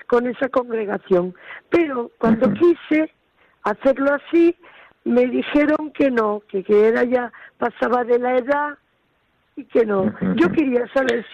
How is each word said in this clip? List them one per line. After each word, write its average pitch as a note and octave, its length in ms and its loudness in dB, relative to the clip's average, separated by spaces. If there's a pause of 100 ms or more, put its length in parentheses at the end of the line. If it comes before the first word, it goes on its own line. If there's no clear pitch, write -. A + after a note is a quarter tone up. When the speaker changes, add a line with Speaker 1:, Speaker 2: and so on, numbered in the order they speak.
Speaker 1:
con A#3+ 200 0
esa B3 220 -4
congregación. G#3 840 -2 (340)
Pero C#4 480 -2
cuando A3+ 320 0
Speaker 2:
Ujú. G3+ 80 -2
Speaker 1:
quise D#4 560 0 (520)
hacerlo C4+ 500 0
así, E4+ 420 2 (480)
me A#3+ 220 2
dijeron D4 680 -2
que C#4 180 0
no, G#3+ 380 -2
que, F#3+ 160 -6
que G#3+ 240 4
era B3 160 0
ya, A#3+ 280 -2 (260)
pasaba B3 440 -2
de A#3+ 160 0
la B3 200 -2
edad C#4+ 400 -4 (760)
y C#4 120 -16
que A#3 200 0
no. G3 180 0
Speaker 2:
Ujú. F#3+ 300 -2
Speaker 1:
Yo E4 160 2
quería B3 420 -2
saber A#3+ 420 -2